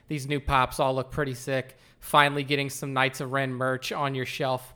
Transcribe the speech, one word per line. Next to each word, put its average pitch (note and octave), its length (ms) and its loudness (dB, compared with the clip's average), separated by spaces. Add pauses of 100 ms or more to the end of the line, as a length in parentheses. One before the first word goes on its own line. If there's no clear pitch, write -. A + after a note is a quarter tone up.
these C#3+ 200 -4
new C#3+ 120 0
pops C3 380 2
all C3 160 2
look C3 160 -4
pretty C#3 240 -2
sick. C3 420 -4 (240)
Finally C#3+ 440 4
getting C#3 260 0
some C#3 220 -8
Knights C3+ 280 2
of B2+ 120 -6
Ren C3+ 200 0
merch B2+ 400 -2
on C#3+ 220 -2
your B2+ 120 -2
shelf C3 500 -4